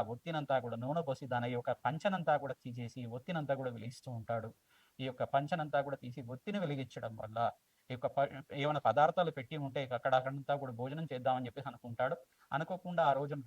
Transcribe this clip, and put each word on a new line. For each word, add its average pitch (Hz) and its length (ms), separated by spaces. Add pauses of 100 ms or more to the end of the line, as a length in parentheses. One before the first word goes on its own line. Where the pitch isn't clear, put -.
ఒత్తినంతా 139 520
కూడా 117 160
నూనె 139 260
పోసి 135 240
దాని 120 220
యొక్క 123 220 (100)
పంచనంతా 160 560
కూడా 139 180
తీసేసి 123 520
ఒత్తినంతా 135 480
కూడా 131 160
వెలిగిస్తూ 117 400
ఉంటాడు. 113 400 (480)
ఈ 131 60
యొక్క - 200
పంచనంతా 147 580
కూడా 139 140
తీసి 123 320
ఒత్తిని 202 300
వెలిగించడం 135 580
వల్ల 107 220 (520)
ఈ 131 40
యొక్క 123 120
ప-, 139 200 (260)
ఏమైనా 143 280
పదార్థాలు 156 500
పెట్టి 143 260
ఉంటే 139 300
అక్కడ, 127 280
అక్కడంతా 135 420
కూడా 127 160
భోజనం 135 320
చేద్దామని 127 420
చెప్పేసి 135 220
అనుకుంటాడు. 123 480 (360)
అనుకోకుండా 170 520
ఆ 139 80
రోజున 143 340